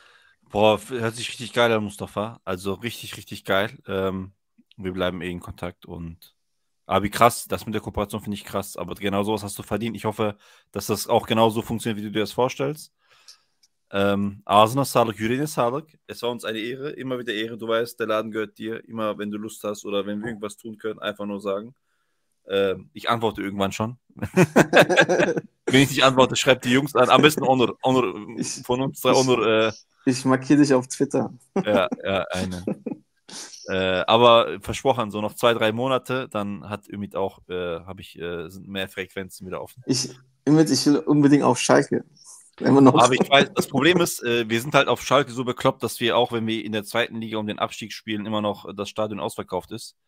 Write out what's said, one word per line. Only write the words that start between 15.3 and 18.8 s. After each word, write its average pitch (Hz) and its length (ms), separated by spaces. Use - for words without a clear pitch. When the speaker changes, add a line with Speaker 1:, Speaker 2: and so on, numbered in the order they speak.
Speaker 1:
sağlık. 139 400
Es - 160
war 120 80
uns 120 140
eine 110 160
Ehre, 131 300
immer 127 280
wieder 120 140
Ehre. 113 260
Du 107 80
weißt, 113 320
der 113 80
Laden 110 240
gehört 107 260
dir. 110 320